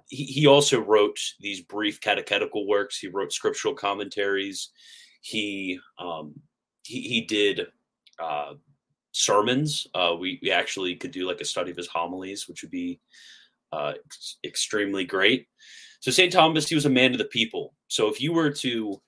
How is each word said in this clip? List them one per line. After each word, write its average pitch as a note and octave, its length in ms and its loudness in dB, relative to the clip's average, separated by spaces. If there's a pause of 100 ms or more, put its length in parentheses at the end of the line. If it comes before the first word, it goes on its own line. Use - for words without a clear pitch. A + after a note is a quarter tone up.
he, - 160 -8
he C#3+ 240 2
also C#3 320 8
wrote G#2 400 4 (220)
these G2+ 180 -8
brief G#2 400 -6
catechetical G2+ 680 -2
works. G2+ 300 0
He F#2+ 120 -8
wrote G2 240 -6
scriptural - 400 -2
commentaries. G2+ 960 -4 (500)
He, G2 580 -6 (220)
um, D#2+ 340 -10 (500)
he, B2+ 180 -12
he - 240 -2
did, G2+ 420 0 (500)
uh, D2 360 -6 (580)
sermons. B2+ 840 2
Uh, F2 240 2
we, F#2 240 -6
we F#2+ 100 0
actually F#2 440 -2
could F2 160 -10
do, F2+ 160 -4
like, F2 140 -4
a E2+ 40 -8
study F2+ 260 -4
of E2+ 40 -10
his F2 120 -10
homilies, F#2 600 -6
which F2 140 -16
would - 100 -16
be, F2 300 -6 (720)
uh, D2 180 -4 (140)
ex-, - 400 -16
extremely G2 580 -2
great. G2 420 4 (540)
So - 100 -4
Saint F3+ 220 6
Thomas, D#3+ 380 6
he E3 60 2
was D3 100 4
a C#3+ 40 4
man B2+ 220 6
of B2 60 -2
the G#2+ 80 0
people. A2+ 480 -4 (160)
So A2 180 2
if A2 140 -2
you D#3 100 0
were E3 180 4
to, A2+ 580 -4